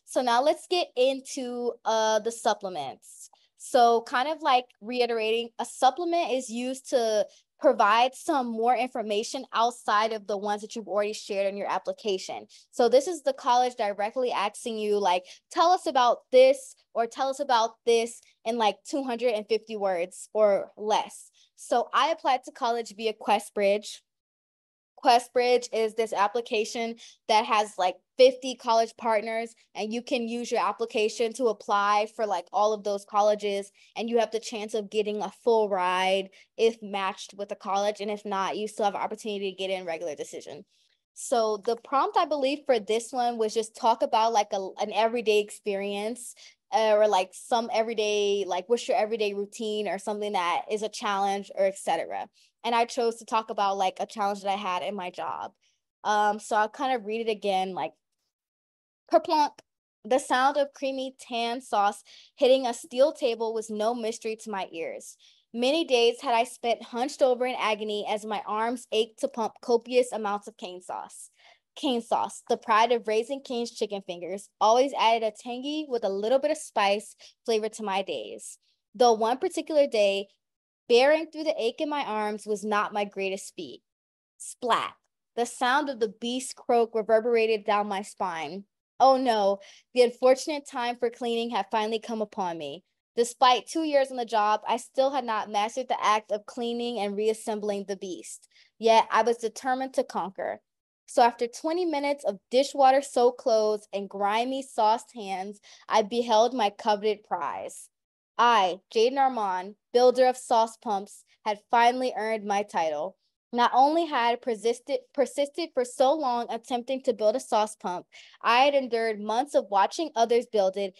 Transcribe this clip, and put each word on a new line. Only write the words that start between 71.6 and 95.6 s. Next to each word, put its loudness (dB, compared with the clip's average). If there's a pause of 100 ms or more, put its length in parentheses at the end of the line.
Cane -2
sauce, -4
the 0
pride 4
of 2
Raising -2
Cane's -6
chicken -6
fingers, -10 (100)
always 4
added 2
a -2
tangy -8
with -4
a -2
little 0
bit -2
of -4
spice -2 (300)
flavor 0
to -14
my -4
days. -10 (360)
Though 6
one 0
particular 0
day, 0 (640)
bearing 6
through -10
the 0
ache -2
in -2
my -2
arms -4
was -4
not -2
my -2
greatest -8
feat. -14 (540)
Splat. -4 (420)
The -2
sound -2
of -8
the 0
beast -8
croak 0
reverberated 2
down 2
my -4
spine. -8 (340)
Oh 8
no, 2 (340)
the 4
unfortunate 2
time -6
for -2
cleaning -4
had -2
finally -2
come -6
upon -6
me. -12 (320)
Despite 2
two -4
years 2
on -10
the -4
job, 0
I 0
still 0
had -4
not -4
mastered -4